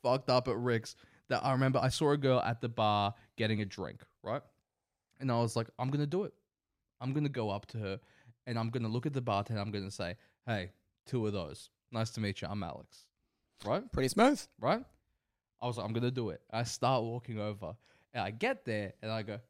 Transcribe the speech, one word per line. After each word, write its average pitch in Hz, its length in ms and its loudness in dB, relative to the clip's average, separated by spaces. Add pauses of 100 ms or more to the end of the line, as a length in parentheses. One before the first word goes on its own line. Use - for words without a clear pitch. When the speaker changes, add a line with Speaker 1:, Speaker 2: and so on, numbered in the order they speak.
Speaker 1:
fucked 131 280 2
up 127 180 6
at 113 80 2
Rick's 117 400 0 (320)
that - 160 0
I 135 80 4
remember 131 260 4
I 127 120 4
saw 151 220 2
a 147 40 4
girl 131 240 4
at 117 220 -2
the 120 80 -2
bar 104 440 4 (220)
getting 110 240 2
a 104 60 0
drink, 92 340 -8 (220)
right? 127 200 -4 (800)
And 135 100 -2
I 117 100 4
was 117 160 2
like, 117 120 -2 (100)
"I'm 127 120 -2
gonna 147 160 2
do 180 180 0
it. - 80 -8 (680)
I'm 131 120 -4
gonna 147 160 2
go 120 220 0
up 101 160 -4
to - 120 -8
her 98 220 -4 (460)
and 117 120 -2
I'm 113 120 0
gonna 117 180 -2
look 117 180 -2
at 147 60 -2
the 135 100 -2
bartender. 104 400 0
I'm 104 80 -4
gonna 98 200 -6
say, 87 260 -6 (300)
'Hey, 101 240 -2 (360)
two 117 200 0
of 104 60 0
those. 85 380 -8 (220)
Nice 113 200 -2
to 113 80 -6
meet 101 220 -2
you. 78 80 -6
I'm 101 120 -4
Alex.'" - 420 -12 (600)
Right? 180 280 -2
Speaker 2:
Pretty 131 160 2
smooth. 254 320 6 (180)
Speaker 1:
Right? 190 260 0 (760)
I 120 60 -4
was 120 100 -2
like, 104 100 -4
"I'm 110 60 -2
gonna 120 200 2
do 120 180 -2
it." - 100 -8 (120)
I 113 100 -2
start 120 400 2
walking 117 380 -6
over 101 340 -4 (400)
and 117 80 -2
I 92 80 -2
get 240 340 -2
there 104 280 -2 (100)
and 110 80 -6
I 110 120 -2
go 104 280 -8